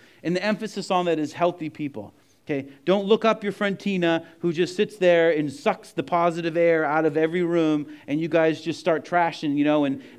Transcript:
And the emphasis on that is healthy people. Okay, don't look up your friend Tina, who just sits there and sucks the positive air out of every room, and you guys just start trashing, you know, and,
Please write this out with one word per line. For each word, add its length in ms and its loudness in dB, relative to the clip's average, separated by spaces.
And 140 -2
the 60 -6
emphasis 460 -6
on 180 2
that 120 0
is 140 -4
healthy 360 -2
people. 440 -10
Okay, 220 -6
don't 220 2
look 180 4
up 180 2
your 120 -4
friend 260 -4
Tina, 480 0
who 120 0
just 240 -2
sits 220 -2
there 340 6
and 180 -2
sucks 440 -4
the 100 -4
positive 540 0
air 260 4
out 220 2
of 100 0
every 260 0
room, 460 0
and 140 -2
you 80 -2
guys 320 2
just 220 -8
start 240 0
trashing, 500 -2
you 80 2
know, 220 2
and, 180 -4